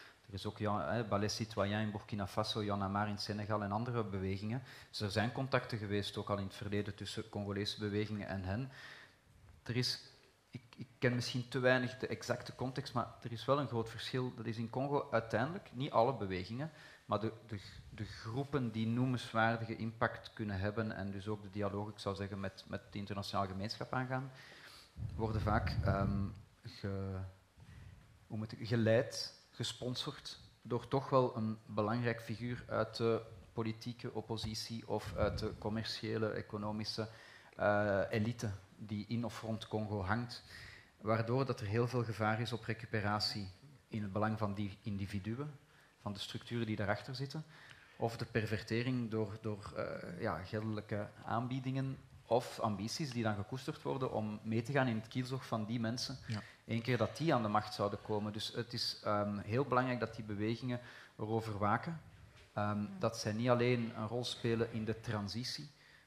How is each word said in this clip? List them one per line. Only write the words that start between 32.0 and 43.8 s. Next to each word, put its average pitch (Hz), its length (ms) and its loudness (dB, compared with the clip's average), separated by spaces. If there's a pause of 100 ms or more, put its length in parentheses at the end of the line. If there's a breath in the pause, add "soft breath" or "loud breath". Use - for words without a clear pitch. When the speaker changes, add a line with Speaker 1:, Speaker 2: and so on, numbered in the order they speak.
Speaker 1:
figuur 120 460 -6
uit 110 300 0
de 113 240 4 (320)
politieke 113 600 -4
oppositie 110 760 -4
of 107 300 -2
uit 104 220 2
de 107 180 -2
commerciële, 110 720 0
economische, 107 800 -4 (480 loud breath)
eh, 104 440 6 (100)
elite 113 400 0 (280)
die 107 300 -4
in 117 180 0
of 107 160 -6
rond 110 260 -4
Congo 107 360 0
hangt, 117 400 0 (580 loud breath)
waardoor 113 440 4
dat 120 140 0
er 104 80 -2
heel 117 200 4
veel 120 160 2
gevaar 107 380 2
is 120 120 -2
op 113 100 -4
recuperatie 104 840 0 (400)